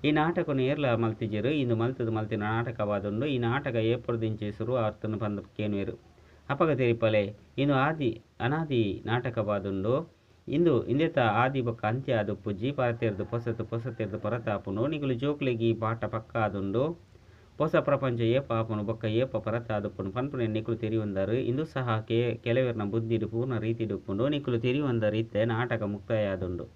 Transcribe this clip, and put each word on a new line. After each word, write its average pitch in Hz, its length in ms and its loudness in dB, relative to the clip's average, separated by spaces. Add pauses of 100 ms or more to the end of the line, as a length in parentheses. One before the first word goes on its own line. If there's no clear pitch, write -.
ಈ 147 60 6
ನಾಟಕನು 151 520 2
ಏರ್ಲ 135 320 2
ಮಲ್ತಿಜೆರ್. 110 580 0 (100)
ಇಂದು 120 140 2
ಮಲ್ತುದು 120 360 0
ಮಲ್ತಿನ 107 300 -2
ನಾಟಕವಾದುಂಡು. 107 840 -2
ಈ 139 120 0
ನಾಟಕ 120 360 0 (180)
ಏಪುಡು 120 280 -2
ದಿಂಚೆ 110 320 -2
ಶುರು 113 240 -4
ಆರ್ತುನು 107 420 -2
ಪಂದ್ 101 240 -4 (140)
ಕೇನುವೆರ್. 101 380 -2 (540)
ಅಪಗ 151 220 2 (100)
ತೆರಿಪಲೆ 113 440 4 (340)
ಇಂದು 143 160 4
ಆದಿ 139 360 2 (300)
ಅನಾದಿ 131 680 0
ನಾಟಕವಾದುಂಡು. 104 880 0 (540)
ಇಂದು 151 380 4
ಇಂದೆತ 151 320 2 (140)
ಆದಿ 131 280 2
ಬೊಕ 117 240 -2
ಅಂತ್ಯ 123 300 0
ಆದುಪ್ಪುಜಿ 104 560 -2
ಪರತೆರ್ದು 117 540 -2
ಪೊಸತು 117 400 -4
ಪೊಸತೆರ್ದು 113 540 -6
ಪರತಾಪುಂಡು. 107 680 -2
ನಿಕುಲು 143 280 -2
ಜೋಕ್ಲೆಗ್ 131 480 0
ಈ 113 120 4
ಪಾಠ 113 300 -2
ಪಕ್ಕ 110 320 -6
ಆದುಂಡು. 104 480 2 (720)
ಹೊಸ 156 180 0
ಪ್ರಪಂಚ 135 520 2
ಏಪ 127 240 2
ಆಪುಂಡು 113 320 0
ಬೊಕ 113 200 -4
ಏಪ 113 320 2
ಪರತ 113 340 -2
ಆದುಪ್ಪುಂಡು 101 420 -2
ಪನ್ಪುನ 127 340 -2
ನಿಕುಲು 110 300 -2
ತೆರಿ 110 200 -2
ಉಂದಾರು. 98 360 0
ಇಂದು 131 320 0
ಸಹ 123 360 -2
ಕೆ-, 113 420 2
ಕೆಲವೆರ್ನ 117 420 2
ಬುದ್ಧಿಡ್ 113 440 0
ಪೂರ್ಣ 117 300 -2
ರೀತಿಡ್ 110 340 -2
ಉಪ್ಪುಂಡು. 101 360 0
ನಿಕುಲು 143 320 0
ತೆರಿ 123 200 0
ಉಂದಾರು 110 360 2
ಇತ್ತೆ 113 280 0
ನಾಟಕ 117 380 0
ಮುಕ್ತಾಯ 104 440 -2
ಆದುಂಡು. 90 500 -4